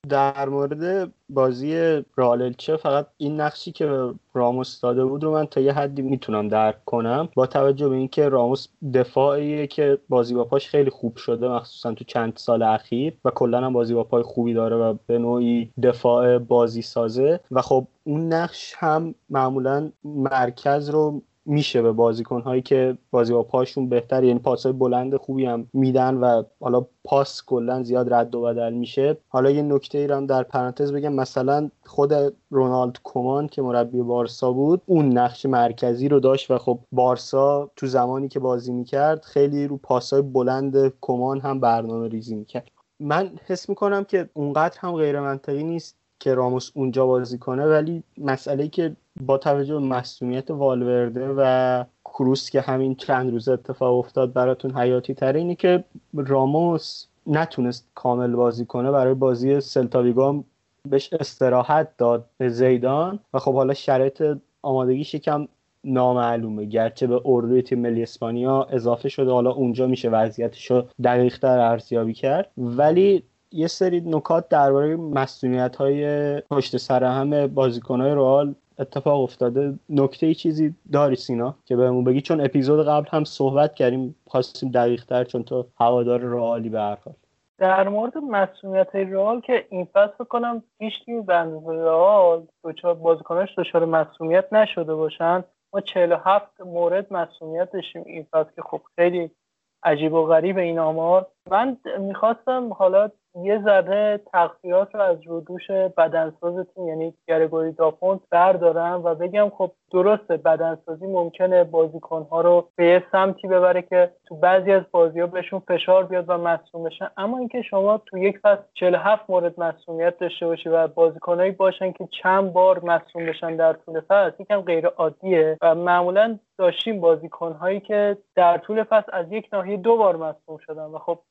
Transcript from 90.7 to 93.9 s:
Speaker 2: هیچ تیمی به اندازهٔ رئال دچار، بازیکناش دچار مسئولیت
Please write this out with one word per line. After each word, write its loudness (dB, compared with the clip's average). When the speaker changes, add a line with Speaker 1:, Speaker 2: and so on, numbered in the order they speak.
Speaker 2:
هیچ -10
تیمی -8
به 0
اندازهٔ -4
رئال 4
دچار، -4
بازیکناش -2
دچار 0
مسئولیت 0